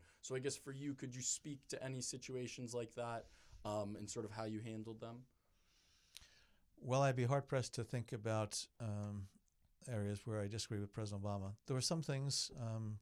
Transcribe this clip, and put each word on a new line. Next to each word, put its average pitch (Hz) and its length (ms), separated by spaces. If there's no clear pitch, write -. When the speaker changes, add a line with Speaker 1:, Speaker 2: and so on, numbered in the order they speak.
Speaker 1:
So - 120
I 127 40
guess 135 180
for - 160
you, 139 220
could 127 200
you 127 80
speak 143 460
to - 140
any 131 180
situations 127 720
like 117 200
that, 117 320
um, 104 320
and 104 120
sort 113 160
of 104 80
how 110 120
you 107 160
handled 110 400
them? 120 180
Speaker 2:
Well, 131 220
I'd 135 140
be 123 80
hard-pressed 131 500
to 117 100
think 117 280
about, 107 520
um, 104 460
areas 104 380
where 107 120
I 101 80
disagree 107 320
with 101 140
President 104 320
Obama. 101 280
There 135 80
were 131 60
some 165 220
things, 139 580
um, 113 420